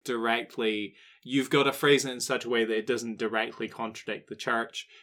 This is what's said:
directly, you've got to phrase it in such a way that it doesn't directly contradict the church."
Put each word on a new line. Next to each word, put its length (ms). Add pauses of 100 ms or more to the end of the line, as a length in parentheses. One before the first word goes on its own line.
directly, 880 (300)
you've 260
got 140
to 100
phrase 320
it 60
in 80
such 260
a 40
way 140
that 140
it 100
doesn't 300
directly 500
contradict 640
the 60
church." 520 (160)